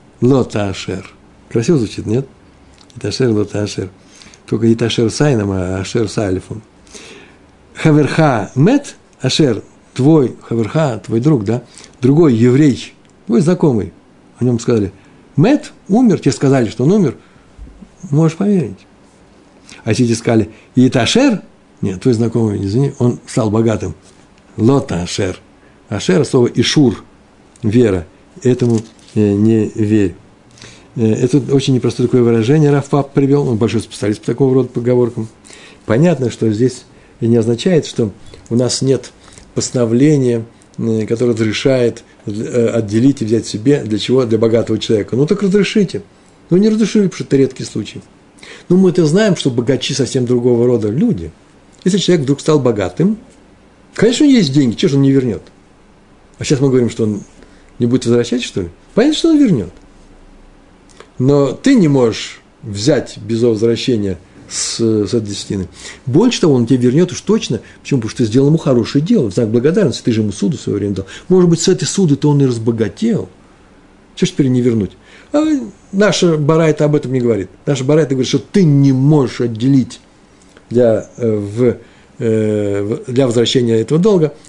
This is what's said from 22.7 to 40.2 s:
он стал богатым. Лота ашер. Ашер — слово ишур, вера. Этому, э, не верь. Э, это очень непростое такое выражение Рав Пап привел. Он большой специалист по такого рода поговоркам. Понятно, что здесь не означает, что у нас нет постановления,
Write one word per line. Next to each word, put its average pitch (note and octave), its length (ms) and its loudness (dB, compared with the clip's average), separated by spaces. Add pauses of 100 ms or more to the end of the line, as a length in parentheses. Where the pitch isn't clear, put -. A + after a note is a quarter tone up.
он A#2+ 260 0
стал A2 240 -2
богатым. A2 460 -2 (600)
Лота B2 460 0
ашер. - 360 -6 (500)
Ашер — C3+ 360 0
слово A#2+ 300 2
ишур, A#2+ 480 2 (600)
вера. G#2 420 0 (380)
Этому, B2 360 2 (340)
э, G#2 180 2
не G#2+ 420 2
верь. G#2 400 0 (800)
Э, A2 180 0
это C3+ 260 0 (140)
очень C3+ 220 0
непростое B2 340 -2
такое B2 140 2
выражение A#2 480 2
Рав C#3+ 180 -2
Пап C#3 240 -2
привел. C#3+ 360 0
Он A#2+ 80 0
большой G#2+ 240 -2
специалист - 400 -6
по - 60 -10
такого C3 280 0
рода B2+ 140 0
поговоркам. A#2+ 600 -2 (580)
Понятно, B2+ 440 0
что - 220 -2
здесь A#2+ 320 -2 (360)
не A#2 160 2
означает, A#2 500 0
что A2 260 -4 (360)
у A#2 60 -4
нас A#2+ 280 -2
нет C3 280 -2 (440)
постановления, B2 880 0 (340)